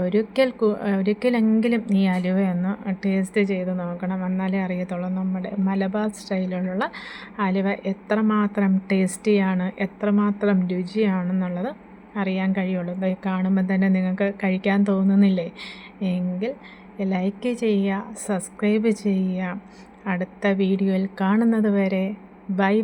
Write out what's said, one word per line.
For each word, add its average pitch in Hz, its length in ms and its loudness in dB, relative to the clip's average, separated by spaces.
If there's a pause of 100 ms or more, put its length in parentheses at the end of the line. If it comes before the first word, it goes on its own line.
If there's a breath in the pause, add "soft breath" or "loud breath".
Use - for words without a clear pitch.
ഒരിക്കൽ 214 420 2 (100)
കു-, 214 160 2 (220)
ഒരിക്കലെങ്കിലും 220 840 2 (160)
ഈ - 20 4 (140)
അലുവയൊന്ന് 185 560 0 (320)
ടേസ്റ്റ് 190 380 0 (100)
ചെയ്ത് 185 280 -4
നോക്കണം, 180 480 -4
എന്നാലേ 190 380 -2
അറിയത്തുള്ളൂ 180 500 -4
നമ്മുടെ 185 360 -4 (160)
മലബാർ 196 420 0 (100)
സ്റ്റൈലിലുള്ള 185 640 -2 (600 loud breath)
അലുവ 190 240 0 (220)
എത്രമാത്രം 208 840 0 (180)
ടേസ്റ്റിയാണ്, 190 760 2 (200)
എത്രമാത്രം 208 720 2 (140)
രുചിയാണെന്നുള്ളത് 185 1000 0 (500)
അറിയാൻ 190 380 0
കഴിയുള്ളൂ. 180 360 -2 (100)
ദേ 185 60 2 (160)
കാണുമ്പോൾ 190 460 2
തന്നെ 190 240 4
നിങ്ങൾക്ക് 185 320 0 (140)
കഴിക്കാൻ 196 360 2 (120)
തോന്നുന്നില്ലേ? 190 580 4 (640 loud breath)
എങ്കിൽ 180 400 -4 (640 loud breath)
ലൈക്ക് 196 380 -2 (120)
ചെയ്യുക, 202 500 0 (120)
സബ്സ്ക്രൈബ് 208 640 0 (120)
ചെയ്യുക. 185 560 0 (540 loud breath)
അടുത്ത 185 340 -4 (160)
വീഡിയോയിൽ 190 420 2 (180)
കാണുന്നത് 214 560 4
വരെ 190 260 0 (560)
ബൈ 196 220 4